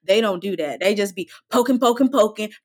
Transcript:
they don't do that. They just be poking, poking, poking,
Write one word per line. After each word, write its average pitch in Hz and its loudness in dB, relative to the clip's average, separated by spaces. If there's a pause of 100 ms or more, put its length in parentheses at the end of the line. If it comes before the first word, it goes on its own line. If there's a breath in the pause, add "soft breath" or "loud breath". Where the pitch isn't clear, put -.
they 196 2
don't 196 -2
do 190 -6
that. 143 -6
They 202 2
just 202 -4
be 190 -10 (220 loud breath)
poking, 247 2
poking, 247 2
poking, 214 0 (140 loud breath)